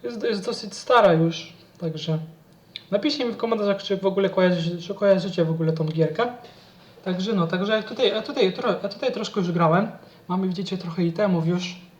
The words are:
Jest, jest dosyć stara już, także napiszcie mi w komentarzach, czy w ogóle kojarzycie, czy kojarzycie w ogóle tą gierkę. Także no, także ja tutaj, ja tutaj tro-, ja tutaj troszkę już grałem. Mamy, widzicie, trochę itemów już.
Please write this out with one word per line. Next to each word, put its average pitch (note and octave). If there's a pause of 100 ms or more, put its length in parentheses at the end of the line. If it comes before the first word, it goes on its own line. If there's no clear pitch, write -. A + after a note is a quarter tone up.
Jest, A#3
jest G#3
dosyć G#3+
stara A3
już, E3 (260)
także D#3+ (720)
napiszcie D4
mi A#3
w -
komentarzach, G#3
czy G3
w F#3+
ogóle F#3+
kojarzycie, F3
czy -
kojarzycie F#3+
w D#3+
ogóle D#3+
tą D#3+
gierkę. D#3 (800)
Także F#3
no, F3
także G3
ja G#3
tutaj, A#3
ja G#3+
tutaj A3
tro-, G#3
ja G3
tutaj C4
troszkę G3+
już F3
grałem. E3+ (400)
Mamy, F#3+
widzicie, F#3
trochę F3
itemów E3+
już. F3+ (240)